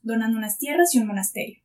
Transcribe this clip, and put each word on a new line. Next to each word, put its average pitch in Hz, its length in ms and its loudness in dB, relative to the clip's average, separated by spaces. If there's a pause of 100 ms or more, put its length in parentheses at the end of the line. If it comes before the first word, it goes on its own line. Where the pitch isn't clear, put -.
donando 226 340 0
unas 214 220 -4
tierras 339 340 2
y 254 60 4
un 220 80 0
monasterio. 202 580 -6